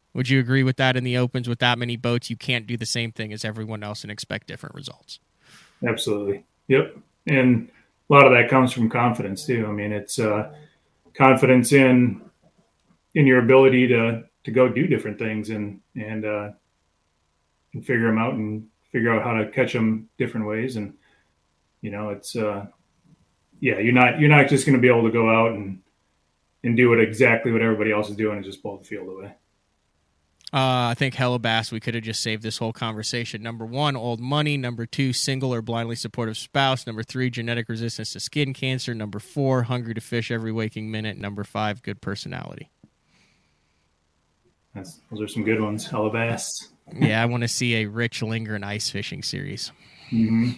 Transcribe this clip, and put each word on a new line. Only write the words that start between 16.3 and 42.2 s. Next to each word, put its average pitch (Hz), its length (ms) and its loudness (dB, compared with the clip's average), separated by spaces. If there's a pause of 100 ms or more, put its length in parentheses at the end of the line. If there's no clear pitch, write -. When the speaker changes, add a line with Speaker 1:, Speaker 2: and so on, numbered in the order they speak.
Speaker 2:
and - 120 -12
figure 117 220 0
'em 110 120 2
out 120 140 -2
and 107 340 -6 (240)
figure 117 220 0
out 107 100 0
how 120 100 -2
to 110 160 0
catch 127 260 -2
'em 110 420 0
different 117 280 -4
ways. 113 300 -4
And, 101 180 -8 (880)
you 104 100 -10
know, 104 180 -8
it's, 101 260 -10
uh, 104 320 -4 (920)
yeah, 123 200 0
you're 117 140 2
not, 123 260 4
you're 151 100 6
not 143 200 8
just 135 160 2
gonna 135 120 4
be 123 120 6
able 117 140 6
to 110 80 2
go 113 180 2
out 113 240 4
and, 98 280 -10 (840)
and 120 140 2
do 120 160 6
it 117 60 4
exactly 113 520 4
what 113 100 2
everybody 110 300 0
else 104 180 -2
is 104 60 -10
doing 107 220 -4
and 95 80 -10
just 98 160 -16
blow 95 160 -10
the 95 60 -20
field 95 240 -14
away. 95 260 -16 (1200)
Speaker 1:
Uh, 131 340 0
I 117 100 -2
think 131 180 -2
hella 123 240 0
bass, 113 320 -2
we 110 80 -8
could 117 160 -8
have 113 80 -6
just 110 200 -8
saved 110 180 -4
this 110 180 -8
whole 113 120 -4
conversation. 110 720 -8
Number 117 240 -12
one, 135 320 -2
old 117 240 -6
money. 147 360 -2
Number 120 280 -6
two, 135 260 -2
single 131 420 -4
or 117 80 -4
blindly 117 340 -6
supportive 113 420 -8
spouse. 135 500 -2
Number 110 160 -10
three, 127 260 -4
genetic 117 380 -6
resistance 113 460 -8
to 101 60 -14
skin 135 340 -4
cancer. 131 400 -4
Number 107 260 -8
four, 131 440 0
hungry 117 320 -4
to 110 60 -8
fish 117 300 -4
every 113 220 -4
waking 110 360 -6
minute. 110 280 -6
Number 101 260 -8
five, 107 380 -4
good 98 180 -10
personality. - 680 -12 (2000)